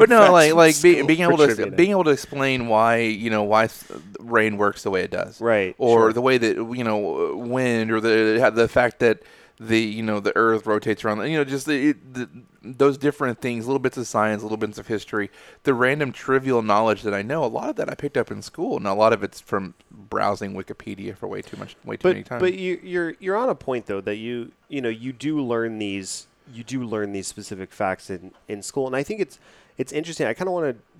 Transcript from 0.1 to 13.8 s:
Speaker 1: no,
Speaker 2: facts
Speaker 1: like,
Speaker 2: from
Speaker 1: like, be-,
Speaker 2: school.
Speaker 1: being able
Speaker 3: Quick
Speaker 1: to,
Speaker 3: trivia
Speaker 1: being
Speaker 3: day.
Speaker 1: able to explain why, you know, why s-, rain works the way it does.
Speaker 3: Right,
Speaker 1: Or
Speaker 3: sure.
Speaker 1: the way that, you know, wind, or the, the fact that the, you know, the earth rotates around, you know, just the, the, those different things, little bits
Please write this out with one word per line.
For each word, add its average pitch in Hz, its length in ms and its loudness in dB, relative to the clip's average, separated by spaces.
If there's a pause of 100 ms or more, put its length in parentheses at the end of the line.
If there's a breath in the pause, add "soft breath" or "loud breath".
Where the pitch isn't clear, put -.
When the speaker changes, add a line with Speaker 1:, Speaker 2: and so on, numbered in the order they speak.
Speaker 1:
no, 226 100 8
Speaker 2:
facts 180 120 10
Speaker 1:
like, 156 180 8
Speaker 2:
from 165 80 4
Speaker 1:
like, 156 240 6
be-, 175 140 8
Speaker 2:
school. 139 120 0
Speaker 1:
being 160 140 2
able 170 140 2
Speaker 3:
Quick 147 120 6
Speaker 1:
to, 113 80 2
Speaker 3:
trivia 101 200 -4
Speaker 1:
being 185 120 6
Speaker 3:
day. 208 40 0
Speaker 1:
able 185 120 2
to 156 60 2
explain 131 580 -2
why, 113 300 4
you 110 320 -2
know, 107 120 0
why 107 220 4
s-, - 260 -8 (300)
rain 110 380 0
works 101 260 0
the 104 60 -2
way 92 120 0
it 90 80 -6
does. 95 300 -6
Speaker 3:
Right, 107 380 0
Speaker 1:
Or 117 200 6
Speaker 3:
sure. 110 140 6
Speaker 1:
the 120 80 -2
way 131 180 4
that, 110 180 2
you 117 280 -6
know, 85 520 -2
wind, 120 540 -2
or 110 100 0
the, 110 540 4
the 113 140 4
fact 123 320 0
that 113 200 2 (380 soft breath)
the, 110 220 0
you 110 220 -4
know, 107 180 -2
the 101 160 -2
earth 110 300 2
rotates 107 380 -2
around, 107 240 -2
you 160 80 -2
know, 147 80 0
just 135 220 -6
the, 147 260 0 (200)
the, 123 160 -8 (340)
those 131 340 2
different 139 460 -2
things, 120 240 -6
little 135 120 0
bits 127 200 -2